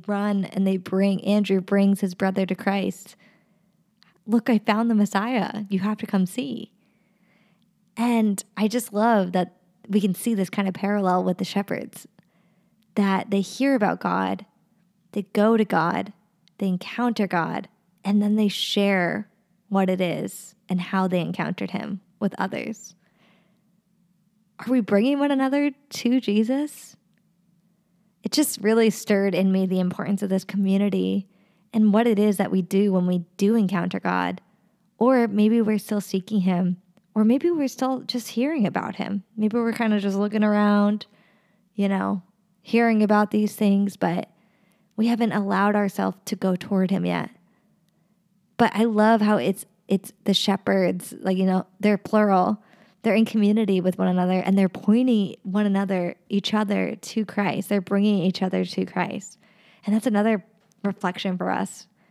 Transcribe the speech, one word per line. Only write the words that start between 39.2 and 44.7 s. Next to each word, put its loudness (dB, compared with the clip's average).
Maybe 0
we're -2
kind 0
of 0
just -2
looking 0
around, 2
you 0
know, -2
hearing 2
about 2
these 0
things, 0
but -2